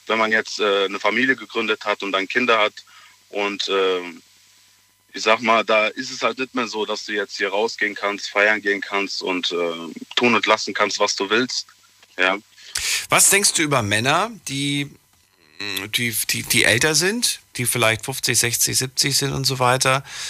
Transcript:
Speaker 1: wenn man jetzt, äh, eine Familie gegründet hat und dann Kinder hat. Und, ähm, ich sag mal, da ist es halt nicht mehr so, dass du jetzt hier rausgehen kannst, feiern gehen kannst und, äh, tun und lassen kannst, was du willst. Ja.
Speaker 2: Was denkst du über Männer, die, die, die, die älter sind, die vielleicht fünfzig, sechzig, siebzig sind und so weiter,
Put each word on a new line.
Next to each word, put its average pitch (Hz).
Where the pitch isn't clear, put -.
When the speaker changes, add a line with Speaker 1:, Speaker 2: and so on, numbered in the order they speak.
Speaker 1:
wenn 110
man 110
jetzt, 110
äh, 101
eine 98
Familie 120
gegründet 110
hat 104
und 101
dann 95
Kinder 120
hat. 104
Und, 101
ähm, 92
ich 98
sag 110
mal, 113
da 107
ist 127
es 123
halt 117
nicht 131
mehr 120
so, 107
dass 104
du 110
jetzt 101
hier 98
rausgehen 104
kannst, 101
feiern 107
gehen 101
kannst 98
und, 92
äh, 85
tun 120
und 104
lassen 107
kannst, 101
was 101
du 98
willst. 120
Ja. 95
Speaker 2:
Was 185
denkst 196
du -
über 143
Männer, 135
die, 143
die, 120
die, 113
die -
älter 156
sind, 202
die 123
vielleicht 110
fünfzig, 131
sechzig, -
siebzig 131
sind 139
und 139
so 127
weiter, 131